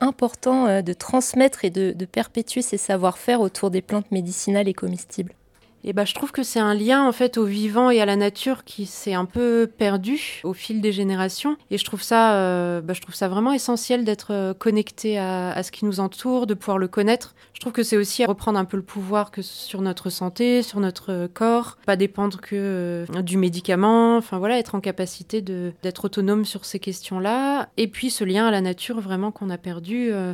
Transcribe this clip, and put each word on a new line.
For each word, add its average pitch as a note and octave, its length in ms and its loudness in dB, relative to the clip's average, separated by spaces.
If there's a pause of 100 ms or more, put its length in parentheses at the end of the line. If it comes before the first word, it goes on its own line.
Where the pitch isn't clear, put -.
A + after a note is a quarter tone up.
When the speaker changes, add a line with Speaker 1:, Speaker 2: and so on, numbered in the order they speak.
Speaker 1:
important, B3+ 680 2
euh, G3 160 4
de F3 100 -2
transmettre B3+ 720 2
et F#3 60 0
de, F#3+ 220 0
de F3+ 120 -8
perpétuer - 560 -2
ces G#3 160 -2
savoir-faire G3 640 2
autour G3 300 0
des F#3 100 0
plantes G#3 300 -4
médicinales G3 560 0
et F#3+ 80 0
comestibles ? F3+ 580 -6 (540)
Speaker 2:
Eh G3 60 -2
ben, G3+ 100 2
je - 120 -4
trouve - 160 -4
que C#4 100 -2
c'est A#3 180 -2
un G#3 140 4
lien, B3+ 340 4
en B3 40 4
fait, B3 260 0
au A3+ 80 4
vivant G#3+ 460 2
et A#3 100 6
à G#3 60 4
la G3+ 80 4
nature G3+ 480 0
qui - 240 -10
s'est - 260 -6
un F3+ 120 0
peu A#3 420 2
perdu G#3+ 760 -2
au F#3 100 -2
fil A3 280 -4
des G#3 100 2
générations. F#3+ 680 0 (120)
Et G3+ 80 -2
je - 80 -4
trouve G3+ 160 -6
ça, A3+ 360 6
euh, F3 440 0
bah, E3+ 140 -4
je - 60 -10
trouve - 120 -16
ça G3 140 -2
vraiment G#3+ 240 2
essentiel B3 520 0
d'être, G#3+ 300 -2
euh, F#3+ 220 -2
connecté G#3+ 640 0
à, F#3 320 -2
à F#3 100 -4
ce F#3 100 -8
qui - 140 -6
nous G3 140 0
entoure, B3 480 0
de G#3 80 0
pouvoir F#3+ 240 -2
le F#3 80 0
connaître. G#3 480 0 (180)
Je - 60 -18
trouve B3 120 -6
que A#3 120 0
c'est A3 140 2
aussi G#3 280 2
reprendre G#3 320 0
un F#3 80 0
peu G3 120 -4
le F#3+ 60 -6
pouvoir G3+ 460 -2
que G3 140 -10
sur - 400 -8
notre F#3 260 -4
santé, A#3+ 540 0
sur G3+ 160 -6
notre F#3 520 -2
corps, A#3 540 0
pas G3 120 4
dépendre G3+ 440 0
que, F3+ 680 -4
euh, F3 140 -4
du F3+ 160 -2
médicament. G3 800 4
Enfin, A3 220 -4
voilà, A3 180 0
être A3+ 160 -4
en G3 60 -2
capacité F#3+ 640 -6
de, F3+ 280 -6 (120)
d'être F3+ 220 -4
autonome G3+ 400 0
sur G3+ 200 -8
ces - 140 -8
questions-là. G#3+ 1000 -2
Et A3 100 2
puis, B3+ 220 -4
ce A3+ 140 -4
lien G3+ 240 2
à A3 40 4
la G3+ 100 2
nature, F#3 400 -4
vraiment, F#3+ 280 -2
qu'on G3 220 -6
a F3 80 -6
perdu. F#3 520 -4
Euh, F#3 220 -2